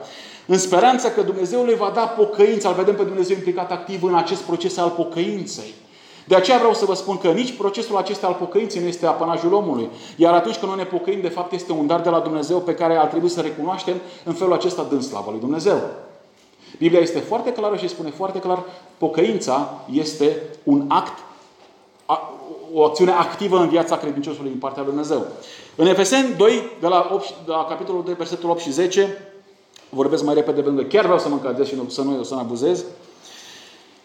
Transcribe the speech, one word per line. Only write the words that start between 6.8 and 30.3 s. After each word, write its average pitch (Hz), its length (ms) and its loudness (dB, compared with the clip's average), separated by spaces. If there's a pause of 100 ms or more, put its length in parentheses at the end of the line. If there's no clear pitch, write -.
vă 190 100 2
spun 185 240 -4
că 180 100 0
nici 226 280 0
procesul 202 400 -2
acesta 190 300 -2
al 175 80 0
pocăinței 175 480 -2
nu 175 60 -2
este 170 180 -2
apanajul 165 460 0
omului. 131 360 0 (280)
Iar 170 180 6
atunci 175 220 2
când 190 140 -4
noi 190 100 -4
ne 180 60 -6
pocăim, 185 340 -2
de 175 80 -2
fapt, 175 240 -6
este 175 200 -4
un 151 140 0
dar 170 140 2
de 175 80 -2
la 165 100 4
Dumnezeu 156 400 -2
pe 175 160 -2
care 165 220 2
ar 151 100 4
trebui 165 220 0
să 170 120 -4
recunoaștem 160 560 -4 (280)
în 170 80 -4
felul 185 200 0
acesta 170 300 0
dând 135 200 -2
slavă 101 280 -8
lui 110 100 -8
Dumnezeu. 160 400 0 (1000)
Biblia 170 220 6
este 151 180 2
foarte 233 340 -4
clară 208 240 -2
și 175 120 -4
spune 170 220 -10
foarte 185 280 -6
clar, 180 240 -2 (360)
pocăința 160 840 0 (100)
este 151 440 0 (260)
un 143 260 4
act, - 300 0 (880)
a, - 260 -2 (420)
o 156 100 6
acțiune 180 260 4
activă 180 480 2
în 165 100 4
viața 165 280 2
credinciosului 143 540 -4
din 127 100 -8
partea 135 220 -6
lui 139 100 -2
Dumnezeu. 147 340 -2 (500)
În 160 100 4
Efeseni 202 500 4
doi, 220 260 4 (180)
de 165 60 0
la 175 260 4
opt, 196 160 -2
de 160 220 -10
la 160 180 -2
capitolul 180 360 -6
doi, 180 100 -4
versetul 170 360 -4
opt 170 100 0
și 139 120 -6
zece, 190 600 0 (560)
vorbesc 143 360 0
mai 147 100 2